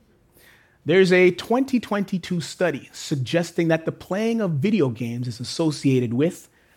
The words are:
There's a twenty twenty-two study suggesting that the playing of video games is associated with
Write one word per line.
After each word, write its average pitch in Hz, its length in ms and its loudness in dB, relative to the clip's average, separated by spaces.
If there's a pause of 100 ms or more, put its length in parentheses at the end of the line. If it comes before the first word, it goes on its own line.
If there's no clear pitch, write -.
(840)
There's 180 260 6
a 180 200 6
twenty 247 500 -2
twenty-two 190 580 -4
study 139 540 -4
suggesting 165 760 -2
that 160 160 2
the 156 80 -6
playing 226 480 -4
of 196 120 0
video 160 360 2
games 120 400 -6
is 120 140 -8
associated 131 720 0
with 151 340 -2 (300)